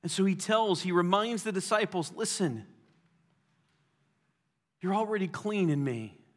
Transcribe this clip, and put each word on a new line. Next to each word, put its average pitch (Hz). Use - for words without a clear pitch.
And 170
so 190
he 190
tells, 214
he 185
reminds 196
the 220
disciples, 190
"Listen, 143
you're 185
already 214
clean 196
in 143
me. 113